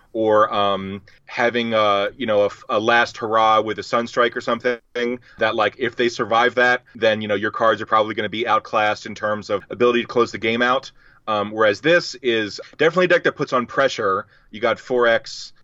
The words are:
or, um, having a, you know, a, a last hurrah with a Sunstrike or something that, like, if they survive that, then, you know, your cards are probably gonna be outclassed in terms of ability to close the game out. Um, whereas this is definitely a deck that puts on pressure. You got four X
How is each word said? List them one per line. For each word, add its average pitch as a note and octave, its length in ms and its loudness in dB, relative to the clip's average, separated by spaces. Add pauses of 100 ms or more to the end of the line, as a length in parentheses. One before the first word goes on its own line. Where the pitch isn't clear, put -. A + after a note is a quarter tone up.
(140)
or, A2 400 4
um, G2 480 -2 (240)
having A#2 480 -2
a, G2+ 420 2
you B2+ 100 -8
know, G#2 200 2
a, G2 40 -2 (200)
a A2+ 100 0
last A#2 380 0
hurrah A2 420 2
with G#2 180 -4
a G2+ 40 -10
Sunstrike A#2 560 -2
or A#2+ 40 -6
something A#2+ 800 -4 (180)
that, A2 160 0
like, G#2+ 240 0
if A#2 200 -4
they A#2+ 100 0
survive A#2 480 0
that, B2 280 2 (120)
then, A2 260 2
you G#2+ 60 -6
know, G#2 80 0
your G#2 160 -2
cards G#2+ 300 2
are G#2 40 -6
probably A2 300 0
gonna A2 140 -4
be A2 180 -4
outclassed G#2+ 580 0
in G#2+ 80 -12
terms G#2+ 360 -6
of G2+ 200 -2
ability A#2+ 320 2
to G2+ 60 -8
close A#2 240 0
the G#2+ 60 -12
game A2+ 240 -2
out. B2+ 320 0 (340)
Um, G#2 240 -2
whereas A2 300 2
this E3 340 2
is A2+ 440 -2 (180)
definitely E3+ 280 2
a E3+ 40 -2
deck E3+ 160 4
that C#3+ 100 0
puts C#3+ 180 -6
on A#2+ 120 0
pressure. G#2+ 600 -2 (220)
You G#2+ 100 -16
got A2 200 0
four A#2+ 280 0
X - 460 -2 (100)